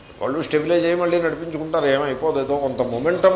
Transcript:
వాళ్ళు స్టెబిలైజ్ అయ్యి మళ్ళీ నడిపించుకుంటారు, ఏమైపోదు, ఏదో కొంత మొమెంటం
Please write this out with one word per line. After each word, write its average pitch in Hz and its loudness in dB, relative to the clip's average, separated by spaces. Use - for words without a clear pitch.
వాళ్ళు 139 0
స్టెబిలైజ్ 160 0
అయ్యి 175 0
మళ్ళీ 175 0
నడిపించుకుంటారు, 156 -2
ఏమైపోదు, 139 0
ఏదో 143 -2
కొంత 131 -2
మొమెంటం 147 2